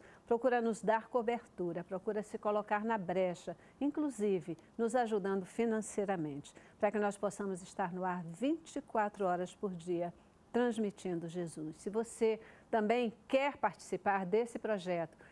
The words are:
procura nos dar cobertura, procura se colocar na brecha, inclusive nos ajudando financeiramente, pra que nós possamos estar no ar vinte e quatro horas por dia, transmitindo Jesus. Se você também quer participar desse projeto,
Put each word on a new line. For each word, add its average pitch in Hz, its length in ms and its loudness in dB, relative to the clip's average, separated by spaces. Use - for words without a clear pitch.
procura 240 360 4
nos 226 200 0
dar 220 280 2
cobertura, 214 720 -2
procura 202 400 -4
se - 140 -10
colocar 208 480 0
na 226 120 2
brecha, 180 600 0
inclusive 208 760 0
nos 226 180 0
ajudando 196 500 2
financeiramente, 196 1080 -2
pra 208 100 4
que 208 80 -2
nós 208 200 0
possamos 196 440 -4
estar 185 300 -4
no 180 140 -4
ar 180 180 -2
vinte 247 540 -4
e 277 40 -4
quatro 208 440 -2
horas 180 280 0
por 190 220 -6
dia, 170 380 -4
transmitindo 208 720 0
Jesus. 160 520 -6
Se - 100 -6
você 220 500 0
também 226 420 2
quer 269 300 2
participar 196 680 0
desse 214 320 2
projeto, 180 600 -2